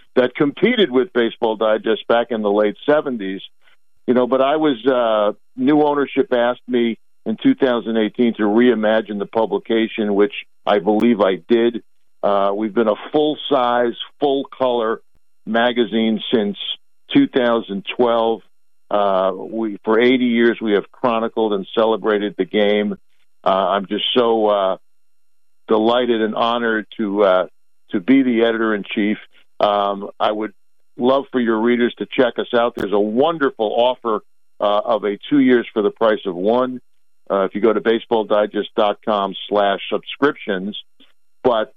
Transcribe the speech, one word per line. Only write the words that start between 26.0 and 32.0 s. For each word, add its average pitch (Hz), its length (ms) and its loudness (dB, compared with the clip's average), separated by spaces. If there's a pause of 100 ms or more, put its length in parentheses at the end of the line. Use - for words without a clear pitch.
and 110 140 -2
honored 117 520 -2 (120)
to, 104 260 -2
uh, 92 220 4 (440)
to 107 100 -4
be 131 220 4
the 117 200 2
editor-in-chief. 110 760 0 (420)
Um, 101 500 0 (100)
I 110 100 0
would 107 220 -6 (440)
love 131 360 0
for 131 80 0
your 113 200 0
readers 120 380 0
to - 80 -6